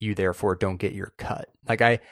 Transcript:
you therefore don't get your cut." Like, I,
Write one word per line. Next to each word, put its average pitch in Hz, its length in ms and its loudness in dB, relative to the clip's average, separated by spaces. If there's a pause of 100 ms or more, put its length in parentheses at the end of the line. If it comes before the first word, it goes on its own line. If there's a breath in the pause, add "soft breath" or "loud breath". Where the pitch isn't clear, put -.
you 107 140 -2
therefore 92 400 2
don't 95 260 -2
get 101 100 -2
your 95 260 -10
cut." - 300 -8 (220)
Like, 113 120 2
I, 117 180 4 (120)